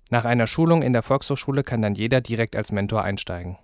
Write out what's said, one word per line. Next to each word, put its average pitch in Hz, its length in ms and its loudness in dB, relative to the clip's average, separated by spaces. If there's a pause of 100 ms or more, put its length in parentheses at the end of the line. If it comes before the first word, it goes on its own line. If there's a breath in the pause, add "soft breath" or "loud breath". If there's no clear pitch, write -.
(100)
Nach 120 160 2
einer 120 200 4
Schulung 165 360 4
in 127 100 2
der 117 100 2
Volkshochschule 139 600 -2
kann 117 180 -2
dann 104 140 0
jeder 113 260 2
direkt 113 340 -2
als 110 180 -4
Mentor 101 300 -2
einsteigen. 90 600 -6